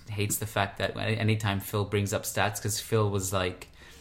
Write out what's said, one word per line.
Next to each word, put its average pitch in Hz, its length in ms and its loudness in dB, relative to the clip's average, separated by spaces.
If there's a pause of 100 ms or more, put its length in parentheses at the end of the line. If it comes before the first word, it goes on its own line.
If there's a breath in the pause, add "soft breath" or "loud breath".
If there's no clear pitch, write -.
hates 104 300 0
the 107 80 -4
fact 101 320 0
that 98 180 0
a-, 104 40 -4
anytime 107 600 2
Phil 104 240 0
brings 101 300 0
up 92 80 0
stats, 104 400 0
'cause 107 180 -2
Phil 107 300 2
was 98 220 -2
like, 92 360 -2 (320 loud breath)